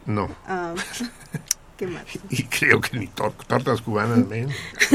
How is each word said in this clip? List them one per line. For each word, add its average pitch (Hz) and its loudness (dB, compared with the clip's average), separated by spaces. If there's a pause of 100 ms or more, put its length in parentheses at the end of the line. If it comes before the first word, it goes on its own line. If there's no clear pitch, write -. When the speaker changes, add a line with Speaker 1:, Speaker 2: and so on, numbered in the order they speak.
Speaker 1:
No. 104 0 (180)
Speaker 2:
Ah, 185 -4 (520)
<laughs> - -8
qué 196 -6
mal. 175 -6 (140)
Speaker 1:
<laughs> 196 -12
Y - 0
creo 110 6
que - -4
ni 101 -2
tor-, - -2 (120)
tortas 120 2
cubanas, 117 4
men. 113 -2 (460)